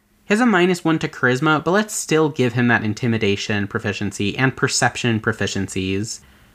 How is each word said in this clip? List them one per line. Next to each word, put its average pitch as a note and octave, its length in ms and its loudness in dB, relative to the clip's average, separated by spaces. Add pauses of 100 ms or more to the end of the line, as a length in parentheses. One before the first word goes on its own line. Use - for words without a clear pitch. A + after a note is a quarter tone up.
(260)
He - 80 0
has A3 80 2
a B3+ 40 4
minus F#3 380 2
one D#3+ 160 2
to D#3+ 80 -4
charisma, C#3+ 560 2
but E3 80 0
let's G#3+ 220 0
still D#3 340 2
give B2+ 240 0
him A#2+ 160 2
that A#2 160 2
intimidation G#2+ 800 -2
proficiency G2+ 720 -4
and C3 160 0
perception A#2+ 680 0
proficiencies. G2 1000 -4 (360)